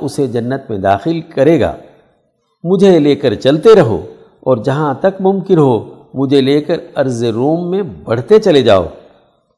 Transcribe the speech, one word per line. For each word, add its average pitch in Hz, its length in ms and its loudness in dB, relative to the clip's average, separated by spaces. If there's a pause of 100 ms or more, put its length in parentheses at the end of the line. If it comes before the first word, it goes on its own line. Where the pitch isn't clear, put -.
اسے 139 260 -4
جنت 120 420 -6
میں 107 80 -8
داخل 101 440 -2
کرے 147 380 0
گا۔ 85 160 -2 (880)
مجھے 180 360 4
لے 143 160 2
کر 131 180 -2
چلتے 156 420 4
رہو 123 220 2 (420)
اور 131 180 0
جہاں 139 360 -4
تک 190 280 -4
ممکن 190 360 0
ہو 127 460 0 (100)
مجھے 135 280 0
لے 139 200 0
کر 156 160 -4 (180)
ارض 127 280 -2
روم 147 480 -4
میں 190 100 -4
بڑھتے 123 580 0
چلے 180 220 2
جاؤ۔ 98 240 4 (720)